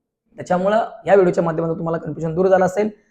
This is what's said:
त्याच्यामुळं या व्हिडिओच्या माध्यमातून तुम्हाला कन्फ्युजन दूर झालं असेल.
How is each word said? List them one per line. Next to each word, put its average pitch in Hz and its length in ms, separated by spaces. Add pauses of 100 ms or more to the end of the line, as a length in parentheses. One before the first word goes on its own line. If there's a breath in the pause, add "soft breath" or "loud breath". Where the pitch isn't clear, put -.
(360)
त्याच्यामुळं 185 420 (280)
या 165 80
व्हिडिओच्या 180 300
माध्यमातून 165 340
तुम्हाला 165 200
कन्फ्युजन 160 380
दूर 185 120
झालं 185 180
असेल. 208 240 (220)